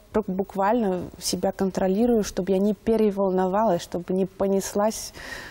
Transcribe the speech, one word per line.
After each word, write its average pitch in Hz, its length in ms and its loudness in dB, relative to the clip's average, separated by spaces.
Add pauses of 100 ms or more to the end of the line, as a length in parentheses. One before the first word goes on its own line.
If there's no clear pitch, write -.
(120)
пр-, 214 160 0
буквально 196 720 0 (180)
себя 190 320 -2
контролирую, 196 720 2
чтобы 185 280 -2
я 190 60 4
не 202 160 2
переволновалась, 196 1080 2
чтобы 175 300 -6
не 190 120 2
понеслась, 196 880 -2 (380)